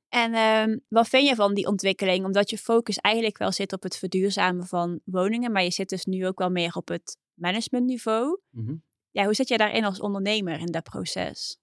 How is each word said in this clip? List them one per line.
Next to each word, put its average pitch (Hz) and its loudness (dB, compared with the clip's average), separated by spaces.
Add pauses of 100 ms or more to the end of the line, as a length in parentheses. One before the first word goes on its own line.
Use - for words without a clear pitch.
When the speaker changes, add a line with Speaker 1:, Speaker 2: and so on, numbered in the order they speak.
Speaker 1:
En, 233 0
ehm, 220 2 (100)
wat 220 4
vind 240 6
je 262 4
van 202 4
die 202 0
ontwikkeling? 190 2
Omdat 196 2
je 220 -6
focus 226 2
eigenlijk 226 0
wel 196 0
zit 196 -4
op 190 -6
het 185 -8
verduurzamen 185 0
van 175 -2
woningen, 214 0
maar 190 4
je 180 2
zit 190 -4
dus 190 -6
nu 185 -2
ook 185 -4
wel 180 0
meer 170 0
op 180 -10
het - -8 (180)
managementniveau. 240 -2 (100)
Speaker 2:
Mhm. 120 -6 (360)
Speaker 1:
Ja, 202 0
hoe 208 2
zit 262 0
jij 233 0
daarin 214 0
als 196 -2
ondernemer 196 -2
in 170 -6
dat 165 -4
proces? - -8